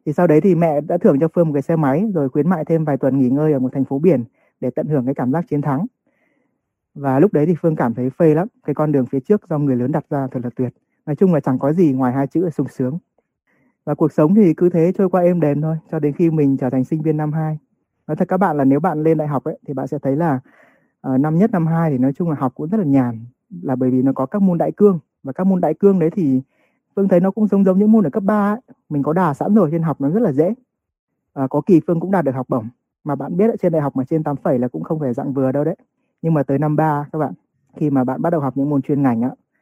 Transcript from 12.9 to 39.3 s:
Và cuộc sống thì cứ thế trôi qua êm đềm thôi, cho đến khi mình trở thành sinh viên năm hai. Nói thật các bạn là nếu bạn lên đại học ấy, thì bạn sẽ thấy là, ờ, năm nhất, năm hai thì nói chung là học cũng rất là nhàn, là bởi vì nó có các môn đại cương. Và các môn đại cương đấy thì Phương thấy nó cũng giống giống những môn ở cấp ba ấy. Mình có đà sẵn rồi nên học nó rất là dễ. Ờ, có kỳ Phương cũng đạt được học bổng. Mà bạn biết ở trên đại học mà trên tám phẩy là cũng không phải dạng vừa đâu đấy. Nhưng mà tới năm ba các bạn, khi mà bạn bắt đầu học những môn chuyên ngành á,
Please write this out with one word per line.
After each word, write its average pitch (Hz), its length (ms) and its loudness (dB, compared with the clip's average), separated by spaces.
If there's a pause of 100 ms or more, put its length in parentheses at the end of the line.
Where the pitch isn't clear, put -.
Và 147 100 -2
cuộc 156 180 0
sống 156 220 2
thì 190 200 6
cứ 180 160 2
thế 170 280 2
trôi 190 120 0
qua 185 120 2
êm 175 180 2
đềm 147 220 0
thôi, 160 140 -2 (140)
cho 160 80 -4
đến 147 140 -2
khi 165 180 2
mình 143 260 2
trở 131 140 -2
thành 131 140 0
sinh 156 180 -4
viên 156 140 0
năm 151 160 -4
hai. 156 260 -4 (480)
Nói 151 100 -6
thật 175 120 -2
các 185 80 -2
bạn 180 200 0
là 139 80 2
nếu 139 160 4
bạn 156 220 -2
lên 160 160 2
đại 151 100 -4
học 139 160 -4
ấy, - 220 -8
thì 143 80 -10
bạn 131 120 -6
sẽ 147 120 -6
thấy 139 180 -2
là, 151 240 0 (600)
ờ, 131 180 -2
năm 156 200 0
nhất, 220 120 2
năm 165 160 -2
hai 165 240 0
thì 131 80 -2
nói 131 140 0
chung 170 180 -4
là 143 80 -2
học 135 160 -2
cũng 151 140 -8
rất 220 100 -2
là 196 60 0
nhàn, 127 340 2 (440)
là 131 140 -4
bởi 127 140 0
vì 127 120 2
nó 135 100 2
có 131 140 -4
các 202 160 -2
môn 180 160 2
đại 156 140 0
cương. 196 260 2 (240)
Và 135 100 -10
các 185 120 -4
môn 190 160 2
đại 156 140 0
cương 196 240 4
đấy 160 120 2
thì 135 320 0 (540)
Phương 196 120 0
thấy 180 120 4
nó 190 100 2
cũng 214 160 -2
giống 196 180 2
giống 185 140 4
những 214 140 4
môn 220 120 6
ở 143 60 -2
cấp 214 120 -4
ba 208 300 0
ấy. 233 80 -6 (280)
Mình 147 140 -2
có 147 100 -2
đà 170 220 0
sẵn - 200 -2
rồi 185 160 4
nên 165 120 -2
học 160 180 -4
nó 139 100 0
rất 214 120 0
là 175 100 0
dễ. 165 220 0 (800)
Ờ, 135 160 -4
có 143 180 -2
kỳ 170 200 6
Phương 170 140 0
cũng 175 100 -6
đạt 180 140 0
được 139 80 0
học 127 160 -6
bổng. 117 200 -4 (360)
Mà 147 100 -4
bạn 143 220 -8
biết 214 140 2
ở 220 60 -6
trên 180 160 -2
đại 160 100 0
học 139 140 -4
mà 131 80 -2
trên 156 180 -2
tám 147 140 -4
phẩy 135 220 -2
là 123 100 -2
cũng 160 140 -10
không 160 180 -6
phải 127 140 -4
dạng 143 180 -6
vừa 131 200 -2
đâu 143 120 -2
đấy. 165 120 -4 (460)
Nhưng 165 120 0
mà 147 80 0
tới 139 160 -2
năm 151 180 0
ba 147 360 -2
các 156 60 -8
bạn, 151 140 -4 (440)
khi 151 140 0
mà 135 140 0
bạn 127 180 -4
bắt 165 80 0
đầu 165 100 0
học 135 160 -4
những 139 140 -2
môn 139 120 0
chuyên 143 200 0
ngành 120 200 0
á, 127 80 -2 (320)